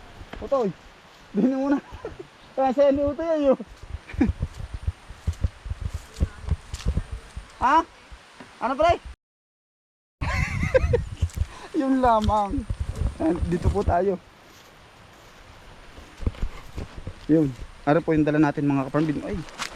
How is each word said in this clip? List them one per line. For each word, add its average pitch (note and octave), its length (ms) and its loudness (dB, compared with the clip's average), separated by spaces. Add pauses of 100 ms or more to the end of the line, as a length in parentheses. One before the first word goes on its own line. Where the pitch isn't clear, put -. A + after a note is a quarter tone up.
(380)
Utoy, A3+ 320 0 (640)
di G3+ 80 2
na C4 160 4
muna. C#4 200 2 (400)
<laughs> - 360 -20
Kaya C4+ 160 4
sa'yo C#4+ 200 6
ni C#4 120 4
Utoy, D4 260 0
ayo. D4 260 4 (640)
<laughs> C4 160 4 (3250)
Ha? D4 240 6 (800)
Ano, C4 140 0
pre? D#4+ 200 6 (1300)
<laughs> - 1500 0
Yun C4+ 240 2
lamang. G#3+ 640 2 (560)
Ayan, D#4+ 160 2 (160)
dito E3+ 160 0
po G3+ 160 2
tayo. F#3 320 2 (3000)
Yun. D3+ 240 4 (320)
Ano D3 160 2
po D#3+ 160 0
yung D#3 80 4
dala D3+ 160 2
natin, D3+ 240 2
mga C#3 240 0
kaparambin? D3 400 -2
Ay, G3+ 100 -4 (400)